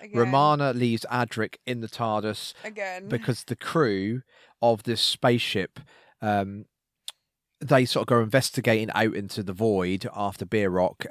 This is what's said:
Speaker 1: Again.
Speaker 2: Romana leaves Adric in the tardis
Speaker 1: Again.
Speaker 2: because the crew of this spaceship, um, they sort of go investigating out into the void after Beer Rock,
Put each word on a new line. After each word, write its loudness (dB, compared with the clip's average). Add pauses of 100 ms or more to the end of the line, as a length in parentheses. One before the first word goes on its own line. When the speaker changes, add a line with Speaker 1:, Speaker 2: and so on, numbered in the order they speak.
Speaker 1:
Again. -8
Speaker 2:
Romana 4
leaves 0
Adric -2 (100)
in -6
the -8
tardis -4 (100)
Speaker 1:
Again. -8
Speaker 2:
because -4
the -6
crew 0 (400)
of 4
this -2
spaceship, 0 (420)
um, 0 (960)
they 4
sort 0
of -12
go 4
investigating 0
out 2
into -6
the -8
void 0
after -4
Beer 2
Rock, 0